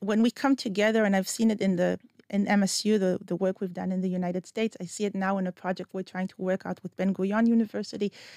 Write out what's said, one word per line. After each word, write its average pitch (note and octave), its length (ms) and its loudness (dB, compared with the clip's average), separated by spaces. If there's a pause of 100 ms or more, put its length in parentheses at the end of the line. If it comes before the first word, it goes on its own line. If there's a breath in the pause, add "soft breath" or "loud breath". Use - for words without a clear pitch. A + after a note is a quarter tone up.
when G#3+ 220 2
we A#3+ 80 4
come C#4 260 0
together, G#3+ 480 2
and G3 100 2
I've F#3+ 140 0
seen A3+ 220 2
it G#3 100 -2
in F#3+ 160 2
the, F3+ 240 0 (300)
in G3+ 180 0
M G3+ 160 4
S - 200 -2
U, G#3+ 140 4
the, F#3 260 2
the F3 120 -4
work F#3+ 240 0
we've F#3 120 -6
done F#3 200 -4
in F#3 80 -2
the F#3 80 0
United F3+ 380 -2
States, A3 340 -4
I F#3 60 -10
see - 180 -6
it G3+ 100 -2
now F#3+ 240 0
in F#3+ 80 -2
a F3+ 60 -6
project F#3 400 -6
we're F#3+ 100 -6
trying F#3 240 -6
to - 120 -8
work F#3 280 -2
out F#3 160 -8
with - 140 -12
Ben-Gurion G3 500 0
University G#3+ 680 0 (240 loud breath)